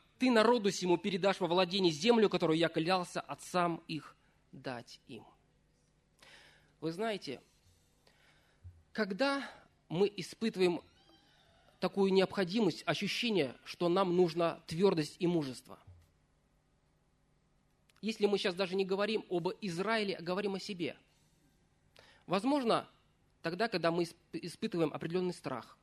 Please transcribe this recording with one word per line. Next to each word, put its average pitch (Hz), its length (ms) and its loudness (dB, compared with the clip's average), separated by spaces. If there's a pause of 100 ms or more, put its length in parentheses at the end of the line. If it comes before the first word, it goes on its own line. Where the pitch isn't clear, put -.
(180)
ты 254 120 2
народу 220 420 4
сему 175 260 2
передашь 185 420 0
во 180 80 0
владение 180 440 2
землю, 208 380 4
которую 160 280 2
я 165 100 2
клялся 175 540 -2
отцам 170 640 -2
их - 280 -10 (360)
дать 131 560 -12
им». 110 180 -16 (1600)
Вы 160 120 -4
знаете, 196 480 -6 (1500)
когда 233 560 -2 (400)
мы 190 260 0
испытываем 185 640 0 (1000)
такую 190 320 2
необходимость, 190 720 2
ощущение, 170 680 0 (120)
что - 240 -2
нам 180 260 2
нужна 170 520 2
твердость 165 520 2
и 180 80 0
мужество? 139 500 -2 (2250)
Если 202 260 -2
мы 202 100 2
сейчас 190 180 -2
даже 175 200 -2
не 196 100 0
говорим 202 440 -2
об 175 200 -2 (100)
Израиле, 202 560 -2
а - 60 -10
говорим 190 340 -4
о 180 40 -8
себе. 170 360 -6 (1300)
Возможно, 220 600 0 (540)
тогда, 180 260 -2
когда 170 240 0
мы 175 120 0
исп-, 165 120 -6 (160)
испытываем 170 640 -4
определенный 170 400 -4
страх - 500 -10